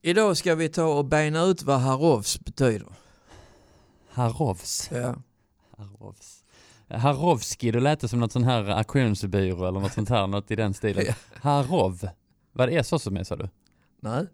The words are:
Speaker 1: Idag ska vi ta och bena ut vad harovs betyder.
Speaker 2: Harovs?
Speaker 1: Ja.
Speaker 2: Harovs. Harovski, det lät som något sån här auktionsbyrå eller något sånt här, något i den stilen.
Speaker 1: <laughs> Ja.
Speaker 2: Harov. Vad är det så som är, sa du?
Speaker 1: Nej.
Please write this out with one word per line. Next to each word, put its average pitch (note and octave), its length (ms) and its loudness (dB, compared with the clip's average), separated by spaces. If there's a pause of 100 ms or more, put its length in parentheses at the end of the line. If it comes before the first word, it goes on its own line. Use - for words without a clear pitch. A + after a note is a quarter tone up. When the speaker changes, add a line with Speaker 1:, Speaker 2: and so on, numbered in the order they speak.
Speaker 1:
Idag F#3 340 4
ska E3+ 180 2
vi D#3+ 140 0
ta E3 160 0 (140)
och C#3+ 60 2
bena D3+ 380 2
ut F#3 200 2
vad C#3 180 2
harovs C3 600 2
betyder. - 480 0 (1200)
Speaker 2:
Harovs? A#2+ 800 -2
Speaker 1:
Ja. B2 220 -4 (640)
Speaker 2:
Harovs. G2+ 680 -20 (440)
Harovski, C3+ 840 0
det A#2 100 2
lät C#3 300 0
som A#2+ 100 0
något A2+ 120 -2
sån B2 120 2
här A#2 260 2
auktionsbyrå G2 960 0
eller F#2+ 140 -2
något G2 120 -2
sånt G#2 160 -4
här, G#2+ 180 2
något G2+ 240 -4
i G#2+ 60 -2
den G#2 180 -2
stilen. G2+ 320 -2
Speaker 1:
<laughs> - 20 -4
Ja. A2+ 60 -2 (260)
Speaker 2:
Harov. C3+ 680 0 (440)
Vad B2+ 160 2
är D#3+ 80 0
det C3+ 80 2
så E3 140 -2
som F#2+ 180 -4
är, F2+ 80 -4
sa - 120 -6
du? G2+ 120 -8 (520)
Speaker 1:
Nej. B2 340 -4